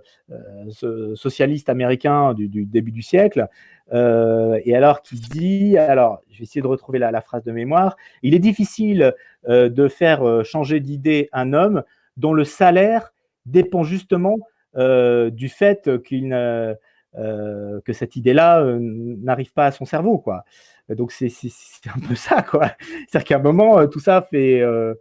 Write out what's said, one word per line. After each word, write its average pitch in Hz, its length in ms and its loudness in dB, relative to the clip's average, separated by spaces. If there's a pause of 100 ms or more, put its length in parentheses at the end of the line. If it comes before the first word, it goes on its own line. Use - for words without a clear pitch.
(320)
euh, 120 40 -18 (340)
so-, 113 440 -8
socialiste 139 540 -4
américain 131 680 0
du, 104 140 -6
du 101 180 -6
début 113 240 -2
du 110 120 -12
siècle, 180 440 0 (460)
euh, 113 720 2
et 120 100 2
alors 143 280 4
qui - 140 -16
dit, 180 600 0
alors 131 540 2
je - 80 -20
vais 117 60 -14
essayer 139 180 -8
de 131 40 -4
retrouver 131 320 -4
la, 117 120 -2
la 113 100 -4
phrase 117 240 -12
de 117 80 -8
mémoire, « 156 440 -2 (260)
Il 139 120 2
est 180 40 4
difficile, 202 760 0 (340)
euh, 123 200 4
de 135 200 2
faire, 147 380 0
euh, 117 180 2
changer 151 360 -4
d'idée 143 520 -2
un 131 200 -4
homme 175 300 2 (340)
dont 151 160 -2
le 156 120 2
salaire 190 680 2 (320)
dépend 175 380 2
justement, 185 560 -2 (380)
euh, 123 540 2
du 117 180 -10
fait 202 420 0 (140)
qu'il 131 240 -6
ne, 117 460 -4 (440)
euh, 104 680 -8
que 117 80 -6
cette - 240 -8
idée-là, 156 460 4
euh, 123 180 0
n'arrive 120 720 -6
pas 147 140 0
à 139 60 0
son 139 120 -12
cerveau, 175 340 -2
quoi. » 92 260 -8 (440)
Donc 117 240 -6
c'est, 127 160 -6
c'est, 117 220 -12
c'est - 400 -20
un 117 180 -10
peu 120 60 -2
ça, - 280 -2
quoi. - 280 0 (380)
C'est-à-dire - 160 -2
qu'à 143 120 0
un 135 60 0
moment, 190 360 6
euh, 147 80 6
tout 147 140 -4
ça 185 220 2
fait, 135 380 2
euh, 113 400 0